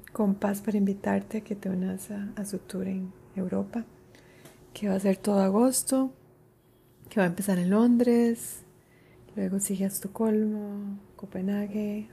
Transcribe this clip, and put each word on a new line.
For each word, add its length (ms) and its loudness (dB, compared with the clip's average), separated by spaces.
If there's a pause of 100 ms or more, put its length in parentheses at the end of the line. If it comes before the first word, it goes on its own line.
(120)
compás 480 0
para 180 0
invitarte 600 0
a 40 -6
que 140 -6
te 140 -6
unas 420 -4
a, 240 -8
a 80 -6
su 140 -6
tour 300 -6
en 260 -4 (220)
Europa, 500 -4 (880)
que 160 -4
va 60 2
a 40 0
ser 180 2
todo 220 2
agosto, 720 2 (1000)
que 60 2
va 60 6
a 40 2
empezar 300 0
en 100 2
Londres, 920 4 (720)
luego 240 -2
sigue 260 -2
a 20 2
Estocolmo, 1080 -2 (180)
Copenhague, 960 -4